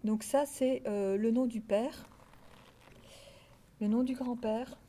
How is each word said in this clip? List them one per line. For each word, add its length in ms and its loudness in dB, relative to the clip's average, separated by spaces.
Donc 200 0
ça, 240 2
c'est, 400 0
euh, 300 0
le 120 2
nom 160 4
du 160 -4
père, 460 -2
le 80 0
nom 160 4
du 120 0
grand-père 640 -4